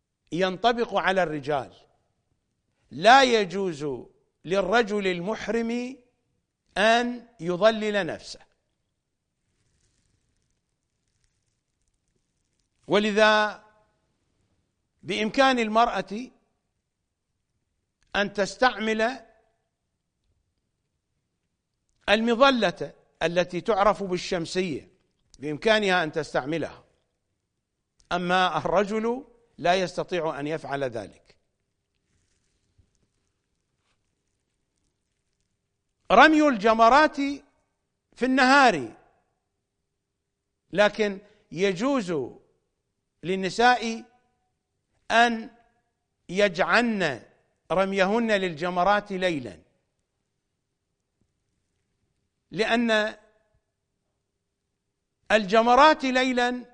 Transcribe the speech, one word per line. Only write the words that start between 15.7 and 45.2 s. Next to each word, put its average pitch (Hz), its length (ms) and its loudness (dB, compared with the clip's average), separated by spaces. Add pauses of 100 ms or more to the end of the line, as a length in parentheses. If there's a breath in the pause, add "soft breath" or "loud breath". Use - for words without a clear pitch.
أن 202 180 -2
تستعمل 220 920 -2 (2750)
المظلة 220 840 0 (300)
التي 175 380 -2
تعرف 202 420 2
بالشمسية، 175 880 -6 (500)
بإمكانها 180 640 0
أن 156 80 -6
تستعملها، 147 720 -6 (1300)
أما 180 460 0
الرجل 214 680 -2 (300)
لا 170 180 0
يستطيع 160 640 -6
أن 143 80 -8
يفعل 139 360 -6
ذلك. 113 520 -12 (4000)
رمي 302 360 6
الجمرات 233 680 4 (960)
في - 120 -4
النهار، 254 680 4 (1800)
لكن 202 480 0 (320 soft breath)
يجوز 196 600 -2 (1120)
للنساء 220 800 0 (1080)
أن 226 380 0 (800)